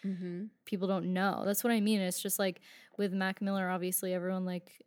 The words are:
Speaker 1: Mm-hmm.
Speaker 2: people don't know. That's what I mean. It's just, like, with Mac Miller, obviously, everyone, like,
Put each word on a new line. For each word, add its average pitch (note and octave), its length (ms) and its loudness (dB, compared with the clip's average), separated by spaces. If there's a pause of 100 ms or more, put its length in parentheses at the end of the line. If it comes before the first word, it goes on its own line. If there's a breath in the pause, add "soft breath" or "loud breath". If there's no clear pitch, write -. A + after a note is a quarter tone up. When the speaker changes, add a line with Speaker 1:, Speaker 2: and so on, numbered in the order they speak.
Speaker 1:
Mm-hmm. F3+ 400 -4 (220)
Speaker 2:
people F#3+ 200 -2
don't F#3 260 0
know. F#3 320 2
That's G3+ 200 0
what A#3 80 4
I A3 80 4
mean. G#3 200 4
It's F3+ 220 -2
just, F#3+ 160 -2
like, F#3+ 220 0 (360 loud breath)
with G3+ 160 0
Mac F#3+ 300 0
Miller, G3 260 0
obviously, F#3 460 0
everyone, F#3 300 -2
like, F3+ 420 -6